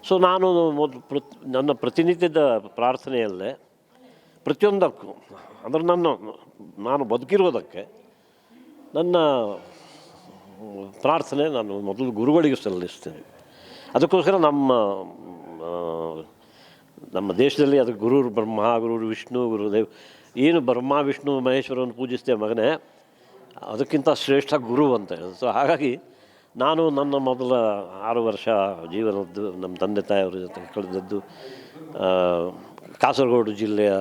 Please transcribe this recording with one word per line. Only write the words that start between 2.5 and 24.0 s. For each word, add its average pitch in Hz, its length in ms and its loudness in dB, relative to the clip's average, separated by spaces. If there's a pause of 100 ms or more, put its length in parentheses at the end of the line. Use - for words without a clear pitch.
ಪ್ರಾರ್ಥನೆಯಲ್ಲೇ 113 1000 -2 (840)
ಪ್ರತಿಯೊಂದಕ್ಕೂ, 180 640 0 (580)
ಅಂದ್ರೆ 151 180 -2
ನನ್ನ, 175 240 4 (720)
ನಾನು 131 260 0
ಬದುಕಿರೋದಕ್ಕೆ 123 1000 -2 (920)
ನನ್ನ 175 220 2 (1800)
ಪ್ರಾರ್ಥನೆ 147 480 0
ನಾನು 104 300 -4
ಮೊದಲು 101 320 -4
ಗುರುಗಳಿಗೆ 135 440 2
ಸಲ್ಲಿಸ್ತೇನೆ. 90 680 -10 (720)
ಅದಕ್ಕೋಸ್ಕರ 165 400 4
ನಮ್ಮ, 143 360 4
ಆ, 85 1500 -4 (880)
ನಮ್ಮ 95 200 -4
ದೇಶದಲ್ಲಿ 139 460 4
ಅದು 120 140 2
ಗುರು 120 360 2
ಬ್ರಹ್ಮ, 110 480 0
ಗುರು 117 180 -2
ವಿಷ್ಣು, 113 540 -4
ಗುರುದೇವ್, 107 380 0 (500)
ಏನು 156 240 4
ಬ್ರಹ್ಮ, 123 300 -2
ವಿಷ್ಣು, 139 480 -2
ಮಹೇಶ್ವರನ್ನು 127 540 -2
ಪೂಜಿಸ್ತೇವೆ 123 460 -2
ಮಗನೇ, 113 420 0 (800)
ಅದಕ್ಕಿಂತ 135 480 -2